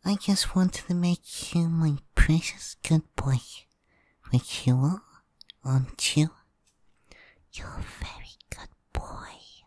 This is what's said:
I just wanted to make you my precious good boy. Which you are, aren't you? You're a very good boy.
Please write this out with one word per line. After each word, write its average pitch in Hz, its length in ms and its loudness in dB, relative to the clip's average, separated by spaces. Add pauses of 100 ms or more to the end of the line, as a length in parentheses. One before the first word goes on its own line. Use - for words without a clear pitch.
I 196 120 0
just - 400 0
wanted 185 300 2
to 175 80 -2
make - 600 -2
you 170 140 2
my 160 280 2 (180)
precious - 680 2
good 160 200 4 (140)
boy. 131 220 0 (920)
Which - 360 0
you 127 100 4
are, 147 260 0 (640)
aren't 131 520 0
you? 156 140 4 (1200)
You're - 140 -16 (120)
a - 260 -10
very - 320 -14 (120)
good - 200 -14 (240)
boy. - 420 -8 (320)